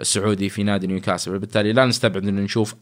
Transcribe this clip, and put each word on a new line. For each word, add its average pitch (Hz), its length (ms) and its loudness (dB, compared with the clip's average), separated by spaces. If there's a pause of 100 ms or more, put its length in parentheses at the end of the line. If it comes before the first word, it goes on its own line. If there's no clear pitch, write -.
السعودي 101 480 0
في 101 140 -4
نادي 101 240 0
نيوكاسل. 92 480 -2
وبالتالي 104 380 0
لا 131 120 6
نستبعد 104 440 0
أن 101 60 0
نشوف 101 480 -2